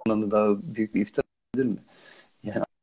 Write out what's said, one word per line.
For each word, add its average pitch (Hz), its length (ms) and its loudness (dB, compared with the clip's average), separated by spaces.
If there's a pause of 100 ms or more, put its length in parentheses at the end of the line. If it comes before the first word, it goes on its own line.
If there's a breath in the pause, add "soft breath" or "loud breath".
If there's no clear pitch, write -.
bundan 107 160 2
da 104 100 -2
daha 107 440 2
büyük 110 200 -2
bir 98 60 4
iftira 104 220 -2 (320)
olabilir 127 180 0
mi? - 40 -4 (680 soft breath)
Yani 104 200 -4 (200)